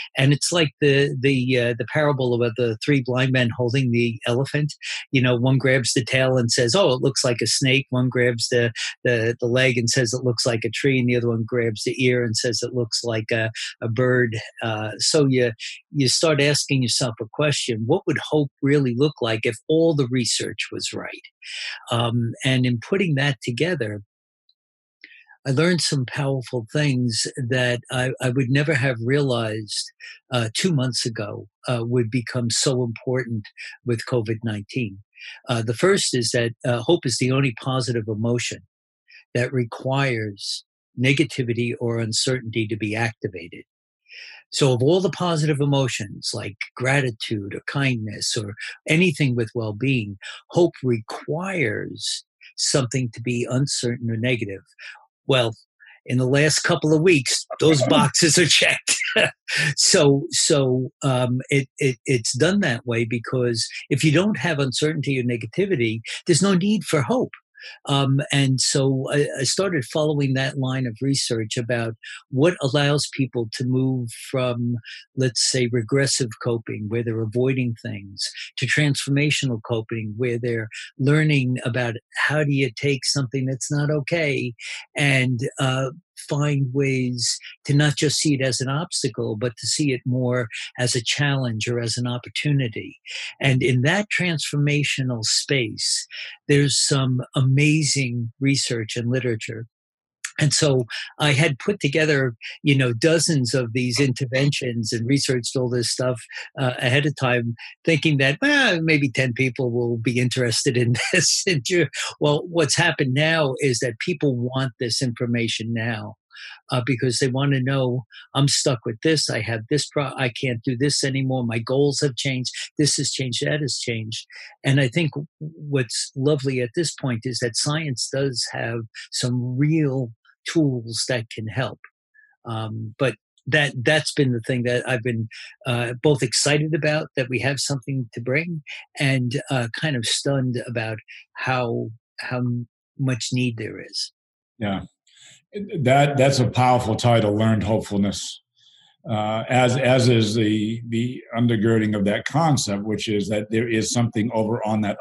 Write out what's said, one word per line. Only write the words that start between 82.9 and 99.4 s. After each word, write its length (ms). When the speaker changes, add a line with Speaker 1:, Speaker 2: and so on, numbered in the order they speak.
Speaker 1:
something 400
that's 260
not 180
okay 640
and, 440
uh, 300
find 460
ways 640
to 100
not 220
just 220
see 160
it 80
as 180
an 80
obstacle, 720
but 200
to 80
see 280
it 120
more 440
as 160
a 80
challenge 640
or 140
as 180
an 80
opportunity. 920
And 240
in 200
that 260
transformational 1120
space, 840
there's 280
some 440
amazing 1080
research 560
and 120
literature. 560